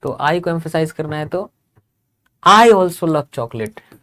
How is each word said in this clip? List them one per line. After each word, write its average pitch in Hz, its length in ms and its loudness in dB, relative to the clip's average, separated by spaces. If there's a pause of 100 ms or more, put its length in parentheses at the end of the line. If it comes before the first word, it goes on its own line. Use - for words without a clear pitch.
तो 127 180 -8
I 156 200 -2
को 175 80 -8
एम्फसाइज 160 420 -6
करना 151 260 -10
है 151 100 -8
तो 185 220 -8 (920)
I 214 280 6
also 185 360 2
love 151 240 -2
chocolate। 113 480 -10 (240)